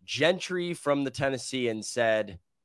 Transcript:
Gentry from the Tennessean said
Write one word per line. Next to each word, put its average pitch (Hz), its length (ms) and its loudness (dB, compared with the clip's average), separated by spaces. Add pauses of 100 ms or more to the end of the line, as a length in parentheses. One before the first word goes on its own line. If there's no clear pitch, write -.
Gentry 175 680 0
from 143 300 0
the 135 80 -2
Tennessean 127 720 -2
said 110 560 0 (260)